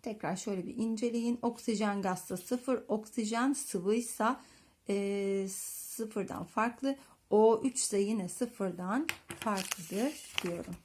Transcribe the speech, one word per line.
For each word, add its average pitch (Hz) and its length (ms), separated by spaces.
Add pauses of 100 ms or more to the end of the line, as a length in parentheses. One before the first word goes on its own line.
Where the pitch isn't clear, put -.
Tekrar 185 340
şöyle 190 320
bir - 80
inceleyin. 233 640
Oksijen 214 600
gazsa 185 360
sıfır, 247 500
oksijen 226 680
sıvıysa, 226 880 (480)
e, 196 600
sıfırdan - 960
farklı. 240 520 (340)
O 220 340
üç 262 120
ise - 240
yine 202 300
sıfırdan 196 760 (320)
farklıdır 202 760 (300)
diyorum. 175 420